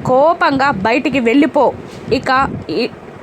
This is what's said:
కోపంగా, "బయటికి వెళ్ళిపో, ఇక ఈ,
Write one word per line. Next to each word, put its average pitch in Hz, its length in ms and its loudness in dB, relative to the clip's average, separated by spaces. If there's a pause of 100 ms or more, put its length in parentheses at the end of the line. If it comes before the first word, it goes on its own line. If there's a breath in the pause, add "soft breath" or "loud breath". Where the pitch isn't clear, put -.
కోపంగా, 285 680 2
"బయటికి 240 480 0
వెళ్ళిపో, 254 540 2 (400 loud breath)
ఇక 262 360 0 (200)
ఈ, 208 200 -4 (340)